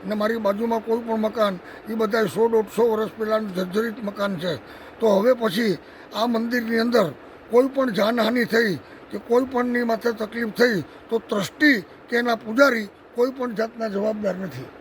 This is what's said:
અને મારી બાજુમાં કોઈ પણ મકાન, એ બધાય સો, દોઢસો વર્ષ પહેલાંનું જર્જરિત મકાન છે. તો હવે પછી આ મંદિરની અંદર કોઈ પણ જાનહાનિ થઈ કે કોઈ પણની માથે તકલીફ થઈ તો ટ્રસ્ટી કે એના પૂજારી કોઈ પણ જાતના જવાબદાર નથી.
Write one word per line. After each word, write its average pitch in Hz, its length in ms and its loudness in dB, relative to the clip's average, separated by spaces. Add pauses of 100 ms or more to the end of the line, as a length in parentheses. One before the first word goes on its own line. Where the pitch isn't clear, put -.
અને 196 180 -4
મારી 220 260 -2
બાજુમાં 226 400 0
કોઈ 226 200 -2
પણ 220 200 -2
મકાન, 214 280 0 (340)
એ 220 120 -6
બધાય 214 340 0
સો, 226 180 4
દોઢસો 220 380 2
વર્ષ 214 260 -2
પહેલાંનું 220 400 -2
જર્જરિત 208 420 -4 (100)
મકાન 202 240 -2 (100)
છે. 180 100 -2 (460)
તો 226 80 2 (100)
હવે 220 140 4 (100)
પછી 214 320 0 (460)
આ 226 140 2
મંદિરની 226 520 0
અંદર 233 220 4 (440)
કોઈ 254 240 6
પણ 262 240 0
જાનહાનિ 233 440 2 (100)
થઈ 226 200 2 (380)
કે 208 60 -8 (120)
કોઈ 247 240 4
પણની 247 380 0
માથે 226 260 0
તકલીફ 226 420 -4
થઈ 233 180 4 (320)
તો 226 100 -4
ટ્રસ્ટી 226 580 2 (320)
કે 240 80 -2
એના 233 260 0
પૂજારી 226 440 2 (280)
કોઈ 247 220 2
પણ 247 220 -6
જાતના 226 360 -4
જવાબદાર 208 460 -2
નથી. 131 280 -10 (120)